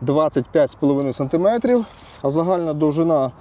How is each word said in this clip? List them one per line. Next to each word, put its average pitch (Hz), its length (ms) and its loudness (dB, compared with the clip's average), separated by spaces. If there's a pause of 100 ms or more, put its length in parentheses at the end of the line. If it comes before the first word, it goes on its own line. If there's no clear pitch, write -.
двадцять 143 440 0
п'ять 147 260 2
з - 40 -20
половиною 139 380 0
сантиметрів, 220 720 0 (360)
а 143 80 -2
загальна 165 440 0
довжина 151 680 0